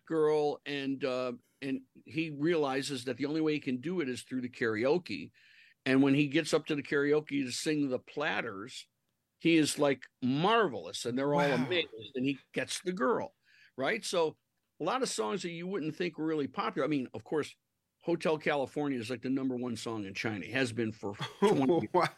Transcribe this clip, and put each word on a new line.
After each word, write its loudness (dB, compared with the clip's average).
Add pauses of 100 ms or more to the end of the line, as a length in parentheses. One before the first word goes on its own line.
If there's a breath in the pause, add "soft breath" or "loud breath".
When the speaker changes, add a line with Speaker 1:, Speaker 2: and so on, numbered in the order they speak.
Speaker 1:
girl, 2
and, -4
uh, -2 (280)
and -4 (240)
he -6
realizes 0
that -4
the -4
only -2
way 2
he 0
can -2
do -4
it -2
is -6
through -6
the -4
karaoke. 0 (520 soft breath)
And 6
when 6
he 4
gets 0
up 2
to -2
the -6
karaoke 2
to -6
sing 0
the -2
Platters, -6 (520)
he 6
is, 4
like, 2 (200)
marvelous, 2
and -2
they're 2
all 4
Speaker 2:
Wow. 2
Speaker 1:
amazed, 0 (260)
and -2
he 0 (160)
gets -4
the -6
girl, 0 (420 soft breath)
right? -2
So 0 (440)
a -4
lot 0
of -2
songs -2
that -6
you -8
wouldn't -4
think -4
were -4
really 0
popular. -2
I 0
mean, -2
of -10
course, -4 (460)
Hotel 0
California -2
is, -6
like, -6
the -2
number 0
one -4
song -6
in -10
China. -4
It -12
has 2
been -2
for -6
Speaker 2:
<laughs> -8
Speaker 1:
twenty 6
years. 2